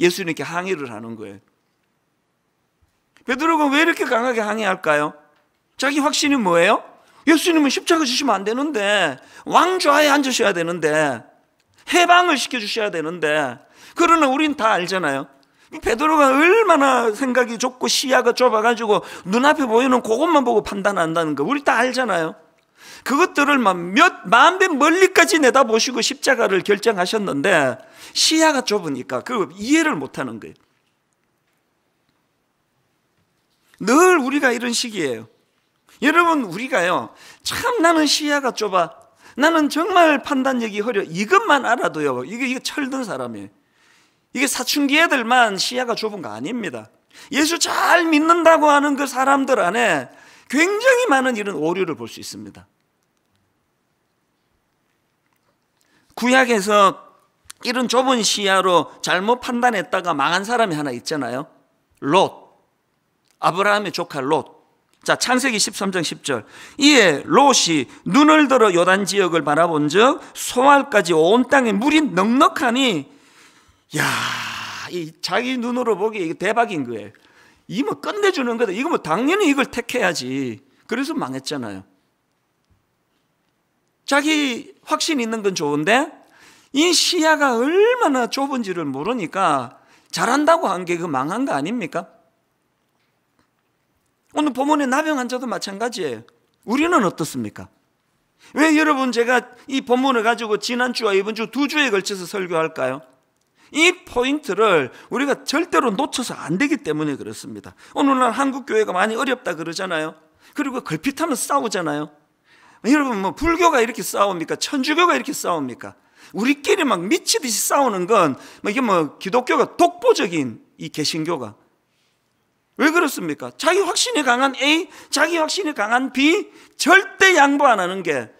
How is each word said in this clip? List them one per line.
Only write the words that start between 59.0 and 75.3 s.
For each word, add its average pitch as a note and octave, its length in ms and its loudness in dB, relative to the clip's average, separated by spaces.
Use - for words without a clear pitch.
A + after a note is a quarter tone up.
잘못 G3 380 -2
판단했다가 G3+ 760 -2
망한 D#3+ 300 -2
사람이 A3+ 300 -2
하나 D3 180 -4
있잖아요. B2+ 540 -6
롯. D#3 580 -2
아브라함의 G3 540 0
조카 E3 280 -8
롯. C#3 420 -4
자, D3+ 120 0
창세기 B3 420 0
십삼 G3 320 -4
장 F3+ 120 -2
십 D#3 200 -8
절. A#2 220 -6
"이에 A3+ 460 6
롯이 E3+ 640 4
눈을 D4+ 440 6
들어 A3 240 4
요단 F#3 320 2
지역을 F3+ 380 0
바라본 D3+ 460 0
즉 A#3 320 2
소알까지 C4 800 2
온 F3+ 360 4
땅에 B3+ 240 2
물이 D4 300 2
넉넉하니." A#3+ 960 0
야, - 80 -2
이 E3 300 -10
자기 B3 380 -4